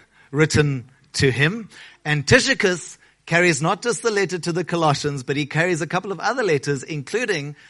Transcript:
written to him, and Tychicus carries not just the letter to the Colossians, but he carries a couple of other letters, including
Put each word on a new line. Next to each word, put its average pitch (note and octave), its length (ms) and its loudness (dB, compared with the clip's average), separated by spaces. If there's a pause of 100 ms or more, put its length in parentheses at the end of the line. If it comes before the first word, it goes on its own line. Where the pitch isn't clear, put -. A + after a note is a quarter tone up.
(320)
written D3 580 2 (240)
to C#3 180 2
him, E3 380 0 (340)
and D3+ 240 -2
Tychicus A3 720 2 (280)
carries E3+ 360 4
not F3+ 220 0
just A#3 180 -2
the A3+ 80 0
letter F#3+ 300 -2
to E3+ 120 -4
the E3+ 120 -2
Colossians, D3 600 0
but C#3 140 -4
he D3 80 -2
carries E3 360 0
a E3+ 60 -4
couple F#3+ 240 -4
of E3+ 80 -8
other B3 240 -2
letters, C#3+ 400 0
including D#3 720 -4 (140)